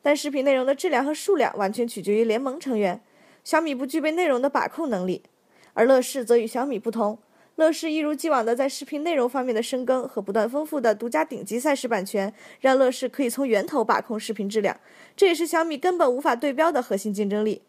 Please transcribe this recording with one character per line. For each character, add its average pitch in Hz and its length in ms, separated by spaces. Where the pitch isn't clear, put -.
但 294 160
视 285 140
频 277 140
内 277 100
容 262 100
的 269 100
质 311 140
量 269 160
和 294 80
数 370 240
量 - 220
完 196 120
全 233 160
取 233 140
决 185 140
于 220 100
联 226 160
盟 269 180
成 262 200
员， 202 240
小 320 180
米 311 140
不 254 100
具 285 160
备 311 120
内 349 140
容 254 140
的 269 80
把 277 180
控 320 220
能 185 180
力。 185 160
而 226 100
乐 262 160
视 254 240
则 233 140
与 226 80
小 240 180
米 269 140
不 226 120
同， 220 280
乐 320 140
视 320 200
一 311 80
如 302 160
既 320 160
往 247 160
的 233 100
在 262 100
视 277 200
频 294 160
内 339 120
容 247 140
方 254 160
面 247 100
的 220 80
深 254 220
耕 254 240
和 214 140
不 202 100
断 220 160
丰 285 160
富 302 160
的 226 140
独 220 120
家 302 160
顶 294 220
级 233 160
赛 277 160
事 269 100
版 208 200
权， 202 260
让 262 180
乐 262 120
视 254 200
可 - 120
以 247 60
从 262 180
源 220 200
头 277 180
把 220 160
控 220 180
视 220 140
频 202 160
质 214 140
量， 185 180
这 403 120
也 339 80
是 320 120
小 320 160
米 320 140
根 359 220
本 302 120
无 247 80
法 294 160
对 277 160
标 311 220
的 277 80
核 226 160
心 208 160
竞 202 160
争 208 160
力。 214 240